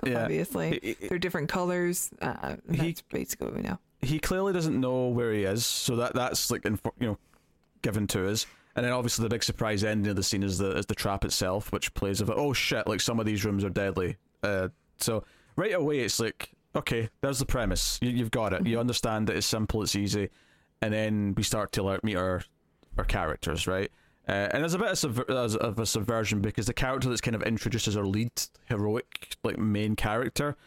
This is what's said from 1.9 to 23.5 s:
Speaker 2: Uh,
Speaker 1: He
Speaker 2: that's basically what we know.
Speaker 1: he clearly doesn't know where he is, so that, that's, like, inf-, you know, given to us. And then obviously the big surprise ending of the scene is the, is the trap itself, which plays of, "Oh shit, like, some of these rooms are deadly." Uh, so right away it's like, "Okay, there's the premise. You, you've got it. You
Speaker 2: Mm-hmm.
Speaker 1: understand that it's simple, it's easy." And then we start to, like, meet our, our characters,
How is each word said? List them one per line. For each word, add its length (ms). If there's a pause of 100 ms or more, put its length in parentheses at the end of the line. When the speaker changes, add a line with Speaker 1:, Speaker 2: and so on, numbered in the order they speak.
Speaker 2:
Uh, 360 (120)
Speaker 1:
He 80
Speaker 2:
that's 260
basically 440
what 80
we 60
know. 180 (220)
Speaker 1:
he 180
clearly 320
doesn't 280
know 280
where 240
he 140
is, 200
so 300
that, 180
that's, 380
like, 140
inf-, 160 (180)
you 80
know, 100 (640)
given 240
to 220
us. 160 (300)
And 100
then 60
obviously 320
the 60
big 140
surprise 420
ending 240
of 80
the 60
scene 200
is 140
the, 200
is 100
the 80
trap 280
itself, 480
which 220
plays 260
of, 100
"Oh 220
shit, 340
like, 140
some 200
of 60
these 200
rooms 180
are 60
deadly." 480 (260)
Uh, 260 (280)
so 260 (320)
right 180
away 260
it's 200
like, 300 (260)
"Okay, 340 (120)
there's 180
the 60
premise. 560
You, 80
you've 220
got 220
it. 120
You 80
Speaker 2:
Mm-hmm. 60
Speaker 1:
understand 480
that 80
it's 100
simple, 380
it's 120
easy." 340 (520)
And 120
then 420
we 80
start 300
to, 100
like, 200
meet 120
our, 260 (560)
our 60
characters, 640